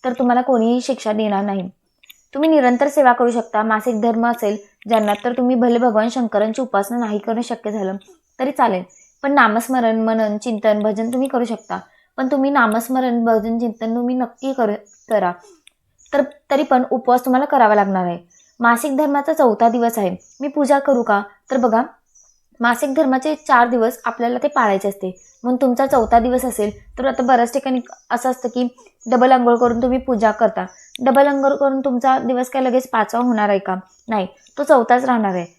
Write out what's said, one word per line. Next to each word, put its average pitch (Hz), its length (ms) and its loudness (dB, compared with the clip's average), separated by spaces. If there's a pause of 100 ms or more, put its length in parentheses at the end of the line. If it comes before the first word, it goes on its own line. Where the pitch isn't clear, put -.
तर 254 80 -2
तुम्हाला 247 280 0
कोणीही 247 400 2
शिक्षा 240 320 -4
देणार 208 320 -2
नाही. 196 240 -4 (640)
तुम्ही 294 140 0
निरंतर 277 400 4
सेवा 277 240 4
करू 247 180 2
शकता. 220 320 -2
मासिक 220 380 -2
धर्म 233 260 0
असेल 226 300 -2 (320)
ज्यांना, 214 240 0 (120)
तर 240 80 -2
तुम्ही 254 240 0
भले 233 220 2
भगवान 226 300 2
शंकरांची 220 540 -2
उपासना 233 360 -4
नाही 214 200 -4
करणं 226 220 -4
शक्य 233 300 -8
झालं 196 260 -6 (420)
तरी 262 120 -4
चालेल, 233 320 -2 (400)
पण 277 100 -2
नामस्मरण, 233 680 0
मनन, 220 380 -2
चिंतन, 214 440 -2
भजन 220 300 -4
तुम्ही 262 160 -2
करू 247 160 -2
शकता. 214 340 -8 (400)
पण 262 120 -2
तुम्ही 277 200 0
नामस्मरण, 240 760 0
भजन, 226 340 0
चिंतन 226 380 -6
तुम्ही 247 200 -4
नक्की 254 360 -6
कर-, 226 220 -2 (340)
करा. 190 240 0 (800)
तर 285 100 2 (280)
तरी 277 120 2
पण 262 280 2
उपवास 247 340 0
तुम्हाला 262 220 0
करावा 240 280 4
लागणार 196 320 0
आहे. 175 120 -4 (420)
मासिक 233 360 0
धर्माचा 285 360 0
चौथा 233 360 4
दिवस 233 300 0
आहे, 185 180 -2 (240)
मी 285 80 -6
पूजा 277 300 2
करू 277 240 2
का? 208 200 0 (280)
तर 262 60 -2
बघा, 233 260 2 (800)
मासिक 247 340 0
धर्माचे 269 400 0 (140)
चार 240 200 4
दिवस 240 360 0
आपल्याला 240 380 -4
ते 294 60 0
पाळायचे 208 400 0
असते, 196 220 -8 (320)
म्हणून 254 200 -2
तुमचा 254 240 2
चौथा 233 320 2
दिवस 247 260 0
असेल 214 260 -2 (280)
तर 254 80 -4
आता 262 160 -4
बऱ्याच 240 300 2
ठिकाणी 262 280 -2 (300)
असं 254 200 -2
असतं 254 180 -6
की 247 180 -4 (400)
डबल 247 260 4
अंघोळ 240 240 4
करून 233 260 2
तुम्ही 254 160 0
पूजा 233 320 0
करता. 208 340 -2 (400)
डबल 277 240 4
अंघोळ 277 260 2
करून 269 260 0
तुमचा 262 380 0
दिवस 247 320 -2
काय 269 120 -2
लगेच 254 260 0
पाचवा 226 320 -2
होणार 226 280 0
आहे 202 100 2
का? 190 160 -4 (340)
नाही, 208 180 -2 (320)
तो 285 40 -2
चौथाच 254 420 4
राहणार 226 300 0
आहे 175 120 -4 (120)